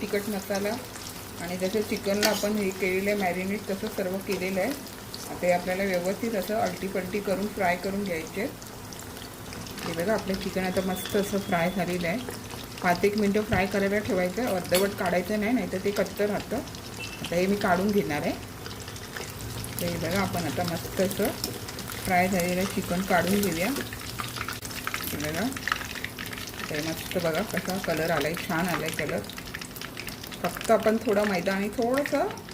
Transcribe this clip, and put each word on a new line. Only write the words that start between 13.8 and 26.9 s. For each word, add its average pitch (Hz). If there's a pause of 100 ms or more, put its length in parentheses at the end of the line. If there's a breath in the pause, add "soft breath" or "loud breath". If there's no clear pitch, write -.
ठेवायचं, 185
अर्धवट 190
काढायचं 190
नाही, 214
नाहीतर 185
ते 202
कच्चं 208
राहतं. 208 (640)
आता -
हे 180
मी 202
काढून 196
घेणार 160
आहे. 175 (1500)
तर 175
हे 165
बघा, 190
आपण 185
आता 160
मस्त 170
असं 196 (800)
फ्राय 185
झालेलं 180
चिकन 180
काढून 190
घेऊया. 175 (1400)
हे 151
बघा, 175 (1200)
तर 156
मस्त 160